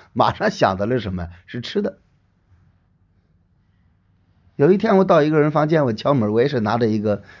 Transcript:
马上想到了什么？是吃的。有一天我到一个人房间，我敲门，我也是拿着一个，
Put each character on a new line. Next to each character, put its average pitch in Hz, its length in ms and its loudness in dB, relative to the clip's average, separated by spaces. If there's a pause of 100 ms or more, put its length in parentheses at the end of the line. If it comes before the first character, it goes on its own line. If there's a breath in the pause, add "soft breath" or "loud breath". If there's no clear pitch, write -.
(120 soft breath)
马 117 200 2
上 208 160 -2
想 107 280 0
到 101 100 -4
了 123 140 -2
什 104 120 -8
么？ 87 160 -8 (180 soft breath)
是 - 140 -12
吃 202 220 -6
的。 - 160 -6 (2500)
有 143 160 2
一 196 80 4
天 208 180 2
我 190 80 4
到 175 180 4
一 151 80 0
个 156 100 2
人 151 100 2
房 151 180 0
间， 156 160 2
我 120 80 0
敲 127 220 -2
门， 107 180 0
我 113 80 2
也 131 60 4
是 139 140 -2
拿 107 180 -2
着 117 80 0
一 107 140 0
个， 104 240 -4 (160 soft breath)